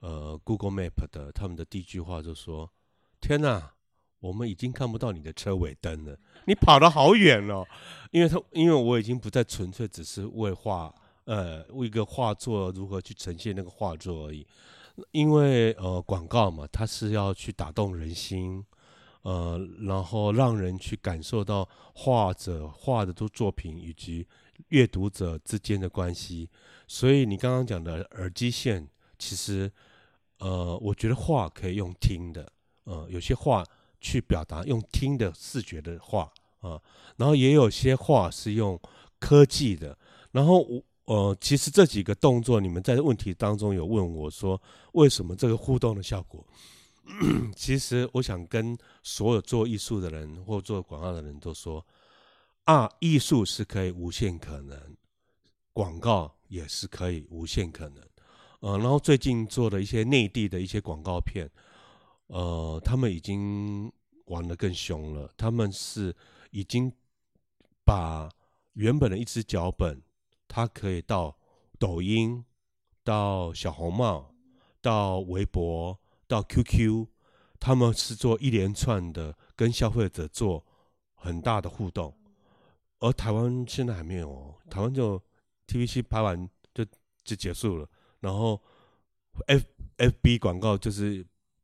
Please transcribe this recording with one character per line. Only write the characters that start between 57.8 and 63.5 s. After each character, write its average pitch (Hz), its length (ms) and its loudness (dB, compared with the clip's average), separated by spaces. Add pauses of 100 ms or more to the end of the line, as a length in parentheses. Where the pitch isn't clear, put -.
能。 71 120 -20 (580)
呃， 101 180 -2
然 117 100 2
后 143 100 4
最 143 200 6
近 117 280 0
做 113 220 0
的 98 140 0
一 - 20 -4
些 110 200 0
内 123 220 4
地 104 220 -2
的 90 100 -4
一 92 60 -4
些 101 160 -6
广 78 220 -8
告 87 180 -2
片， 82 260 -6 (840)
呃， 82 540 -4
他 123 140 2
们 120 160 2
已 82 80 -6
经 101 720 -6 (320)